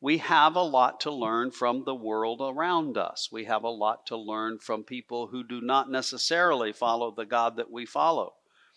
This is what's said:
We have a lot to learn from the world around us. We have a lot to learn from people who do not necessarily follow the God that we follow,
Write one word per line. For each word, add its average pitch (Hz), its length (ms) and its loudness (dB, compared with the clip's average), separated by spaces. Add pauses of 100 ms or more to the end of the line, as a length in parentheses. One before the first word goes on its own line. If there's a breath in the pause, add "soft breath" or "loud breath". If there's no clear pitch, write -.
We 147 180 2
have 160 360 6
a 180 80 4
lot 135 380 4
to 151 100 -4
learn 120 400 -2
from 127 320 0
the 135 120 -4
world 113 460 -2
around 135 560 -2
us. - 340 -4
We 113 140 -10
have 110 180 -2
a 117 60 -2
lot 110 380 -2
to 117 100 -6
learn 110 420 -6
from 110 240 -6
people 120 440 -8
who 123 160 -8
do 120 180 -10
not 127 280 2
necessarily 135 840 2
follow 117 380 0
the 107 140 -8
God 117 320 2
that 117 140 -6
we 117 140 -8
follow, 147 480 0 (440 soft breath)